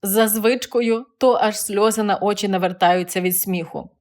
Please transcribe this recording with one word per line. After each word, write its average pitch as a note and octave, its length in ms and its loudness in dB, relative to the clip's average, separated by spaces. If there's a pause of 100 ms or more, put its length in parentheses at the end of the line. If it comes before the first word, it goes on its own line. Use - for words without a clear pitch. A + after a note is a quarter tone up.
за G#3+ 260 2
звичкою, A3+ 760 0 (120)
то B3+ 220 4
аж G#3+ 200 0
сльози G#3+ 420 0
на G3+ 140 0
очі G3+ 320 -2
навертаються F3+ 720 0
від F3+ 160 -2
сміху. - 540 -6 (100)